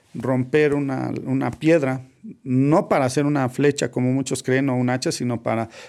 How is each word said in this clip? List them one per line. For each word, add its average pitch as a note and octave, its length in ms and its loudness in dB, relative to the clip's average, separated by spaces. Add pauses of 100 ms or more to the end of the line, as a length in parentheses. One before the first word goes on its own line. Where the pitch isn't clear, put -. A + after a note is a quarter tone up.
(140)
romper C3 600 0
una, C3+ 380 -4 (140)
una C3 260 -2
piedra, C3+ 500 2 (420)
no C#3+ 440 2
para E3 160 2
hacer C3+ 220 0
una C#3+ 240 0
flecha C#3 420 0
como B2+ 220 0
muchos C3 280 -2
creen C3+ 280 0
o B2+ 80 0
un B2 120 0
hacha, B2+ 220 -2
sino A#2+ 320 -4
para A2+ 260 -2 (200)